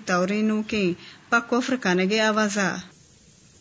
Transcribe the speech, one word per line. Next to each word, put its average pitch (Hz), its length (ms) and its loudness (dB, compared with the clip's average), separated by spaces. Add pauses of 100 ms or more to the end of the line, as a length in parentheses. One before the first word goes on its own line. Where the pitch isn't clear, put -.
توری 190 380 0
نوکین، 214 500 0 (360)
پا 233 120 4
کفر 247 360 -2
کنگے 190 440 0
آوازا۔ 208 560 0 (840)